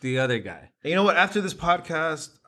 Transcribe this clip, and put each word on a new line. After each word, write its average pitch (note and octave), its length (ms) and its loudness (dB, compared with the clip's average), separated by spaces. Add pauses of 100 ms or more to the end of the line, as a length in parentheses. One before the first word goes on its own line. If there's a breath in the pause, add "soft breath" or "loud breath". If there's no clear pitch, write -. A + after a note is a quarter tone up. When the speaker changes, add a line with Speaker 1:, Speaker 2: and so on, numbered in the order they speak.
Speaker 1:
the C3 180 -2
other B2 200 2
guy. F2+ 320 -14 (120)
Speaker 2:
And D3 60 -4
you F3 60 0
know G3 80 4
what? F#3 120 4
After G3 260 2
this F#3 120 -4
podcast, E3 760 -2 (180)